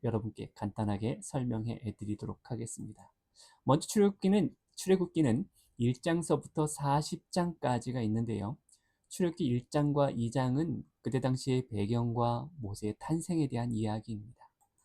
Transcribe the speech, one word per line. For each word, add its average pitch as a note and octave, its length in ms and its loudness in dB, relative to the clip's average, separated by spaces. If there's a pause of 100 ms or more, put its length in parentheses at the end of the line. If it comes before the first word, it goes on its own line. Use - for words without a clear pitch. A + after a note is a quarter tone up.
여러분께 A2+ 500 -4
간단하게 G#2+ 680 -4
설명해 A2+ 760 -4
드리도록 G#2 460 -8
하겠습니다. A2 680 -10 (520)
먼저 C3 240 2
출애굽기는, G3+ 680 4 (200)
출애굽기는 F3 760 2 (280)
일 A#2+ 220 2
장서부터 D#3+ 680 0
사십 D3 640 -2
장까지가 B2+ 720 0
있는데요. A2 520 0 (520)
출애굽기 E3+ 380 0
일 A#2+ 240 0
장과 D3 420 2
이 A#2 200 -2
장은 C3 520 0 (180)
그때 B2 200 0
당시의 B2+ 460 0
배경과 A#2 880 0
모세의 G#2+ 420 -6
탄생에 D#3+ 480 0
대한 A#2+ 240 -2
이야기입니다. G#2+ 800 -4 (360)